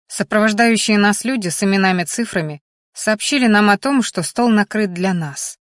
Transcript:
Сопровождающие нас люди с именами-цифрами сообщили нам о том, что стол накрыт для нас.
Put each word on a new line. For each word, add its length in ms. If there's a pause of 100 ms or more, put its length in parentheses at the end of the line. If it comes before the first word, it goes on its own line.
(140)
Сопровождающие 840
нас 260
люди 240
с 140
именами-цифрами 1000 (320)
сообщили 540
нам 240
о 80
том, 240
что 200
стол 280
накрыт 420
для 220
нас. 420 (240)